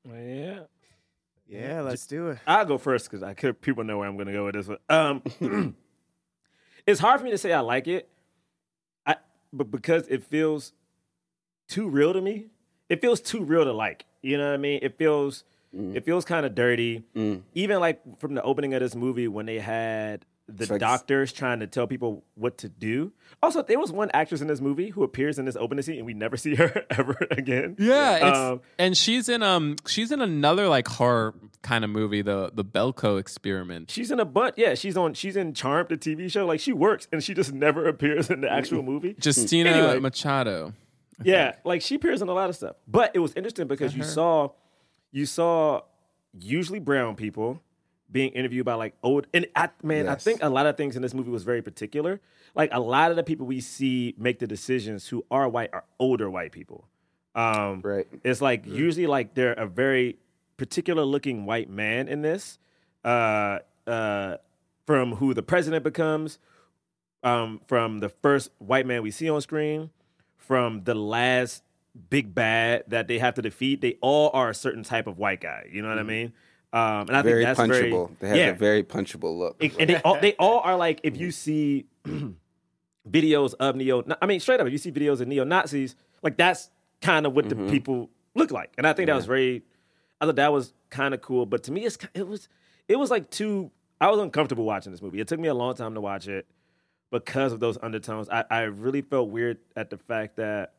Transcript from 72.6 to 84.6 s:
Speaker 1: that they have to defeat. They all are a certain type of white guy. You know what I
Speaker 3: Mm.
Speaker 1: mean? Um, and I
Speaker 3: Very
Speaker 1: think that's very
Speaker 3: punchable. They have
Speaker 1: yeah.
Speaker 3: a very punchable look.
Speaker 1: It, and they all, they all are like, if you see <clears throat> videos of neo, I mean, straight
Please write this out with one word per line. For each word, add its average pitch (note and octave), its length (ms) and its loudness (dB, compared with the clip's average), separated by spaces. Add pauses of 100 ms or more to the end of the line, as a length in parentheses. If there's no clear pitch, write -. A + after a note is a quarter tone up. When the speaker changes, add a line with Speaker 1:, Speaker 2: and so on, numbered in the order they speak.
Speaker 1:
that A2+ 200 -2
they A#2 120 0
have B2 140 2
to B2+ 80 -4
defeat. C3 380 -2
They A#2+ 220 0
all D3 320 4
are B2+ 160 2
a G#2+ 40 -6
certain A#2 280 -6
type A2+ 240 -2
of F#2+ 120 -10
white G2 220 -2
guy. C2 320 -12
You G2 100 -6
know A2 60 -6
what A2 100 -2
I G#2+ 40 -4
Speaker 3:
Mm. G#2+ 40 -6
Speaker 1:
mean? A2+ 260 -6 (420)
Um, A2 340 2
and - 60 -8
I C#3 60 6
Speaker 3:
Very A#2 240 4
Speaker 1:
think C3 140 2
that's A#2 100 4
very B2 240 4
Speaker 3:
punchable. F2+ 260 -2
They G2 100 -6
have G#2 100 4
Speaker 1:
yeah. E3+ 100 6
Speaker 3:
a F#2 60 0
very G#2 280 4
punchable E2 560 -6
look. - 240 -4
Speaker 1:
It, D3+ 160 -2
and D#3+ 120 4
they E3 100 4
all, E3+ 180 4
they G#3 200 4
all A3 220 6
are F#3 140 2
like, E3+ 280 0
if C#3 160 -2
you F3 120 -4
see D3 540 -2 (180)
<clears throat> - 1040 -12
videos D3 520 4
of C3+ 160 2
neo, C3 260 2 (180)
I F#3 60 2
mean, G3 140 2
straight B3+ 200 4